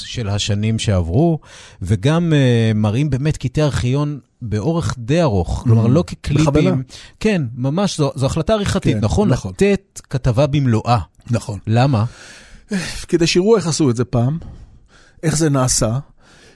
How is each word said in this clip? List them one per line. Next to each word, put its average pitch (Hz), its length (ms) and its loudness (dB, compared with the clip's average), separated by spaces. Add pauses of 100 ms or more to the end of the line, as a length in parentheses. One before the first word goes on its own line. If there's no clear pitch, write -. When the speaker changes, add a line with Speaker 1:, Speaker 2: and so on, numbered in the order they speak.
Speaker 1:
של 113 240 -8
השנים 104 500 -2
שעברו, 107 600 2 (440)
וגם, 139 500 0
אה, 120 420 4
מראים 107 360 0
באמת 139 260 -2
קטעי 135 280 -2
ארכיון 139 540 -2 (240)
באורך 117 560 -2
די 135 240 0
ארוך, 101 420 0
כלומר, 113 220 4
Speaker 2:
Mm. - 20 4
Speaker 1:
לא 127 180 4
כקליפים. 151 380 -2
Speaker 2:
בכוונה. 151 380 2 (380)
Speaker 1:
כן, 202 220 0 (140)
ממש, 151 420 -2
זו, 139 160 0
זו 123 120 -2
החלטה 160 260 -2
עריכתית, 196 440 0
Speaker 2:
כן, 98 80 -2
Speaker 1:
נכון? 196 240 2
Speaker 2:
נכון. 117 220 -2
Speaker 1:
לתת 196 500 -2 (100)
כתבה 131 360 0
במלואה. 127 520 0 (320)
Speaker 2:
נכון. 107 360 -4
Speaker 1:
למה? 117 380 2 (1040)
Speaker 2:
כדי 170 180 2
שיראו 190 300 4
איך 170 100 0
עשו 151 240 2
את 113 60 0
זה 123 80 -2
פעם, 123 340 -2 (840)
איך 151 140 -2
זה 156 140 2
נעשה, 127 480 0 (580)